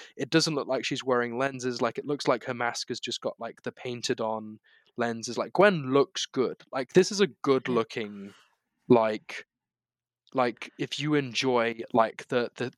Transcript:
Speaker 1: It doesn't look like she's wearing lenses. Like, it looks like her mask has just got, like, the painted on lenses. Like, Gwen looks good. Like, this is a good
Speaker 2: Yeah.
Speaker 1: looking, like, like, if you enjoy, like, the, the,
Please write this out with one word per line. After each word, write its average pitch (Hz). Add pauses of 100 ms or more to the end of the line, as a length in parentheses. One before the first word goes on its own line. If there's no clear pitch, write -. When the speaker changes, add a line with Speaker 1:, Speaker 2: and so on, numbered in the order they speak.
(160)
Speaker 1:
It 139
doesn't 160
look 131
like 127
she's 131
wearing 120
lenses. 127
Like, 117
it -
looks 143
like 127
her 127
mask 120
has 120
just -
got, -
like, 113
the -
painted 120
on 110 (380)
lenses. 117
Like, 113
Gwen 165
looks -
good. - (100)
Like, 131
this 185
is 196
a 196 (140)
good 131
Speaker 2:
Yeah. 123
Speaker 1:
looking, 104 (560)
like, 110 (920)
like, 123
if -
you 147
enjoy, 123 (160)
like, 113
the, 120
the, 120